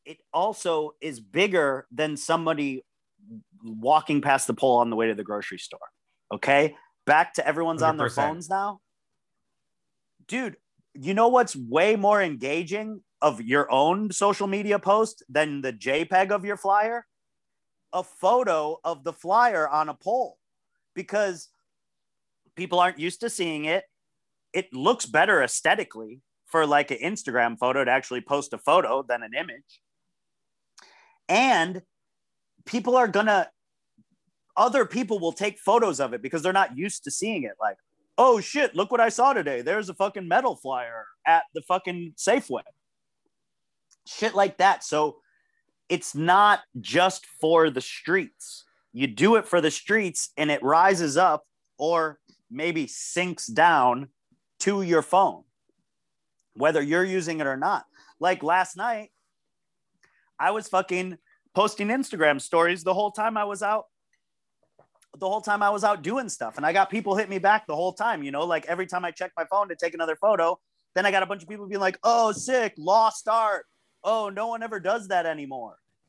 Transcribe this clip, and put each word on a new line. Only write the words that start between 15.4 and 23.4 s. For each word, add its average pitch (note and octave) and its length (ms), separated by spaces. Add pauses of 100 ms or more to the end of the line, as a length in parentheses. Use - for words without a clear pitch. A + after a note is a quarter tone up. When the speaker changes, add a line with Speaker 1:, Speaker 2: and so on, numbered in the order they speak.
Speaker 1:
the C3 100
J C3+ 320
peg F#3+ 280
of G3+ 120
your G3+ 140
flyer? G#3+ 500 (840)
A F3+ 100
photo F#3 800
of D#3 220
the E3 80
flyer F#3+ 540
on D3+ 200
a D3 60
pole, A3 440 (560)
because F#3+ 540 (1080)
people F3 240
aren't F3 200
used E3+ 220
to A#3 80
seeing D#3 360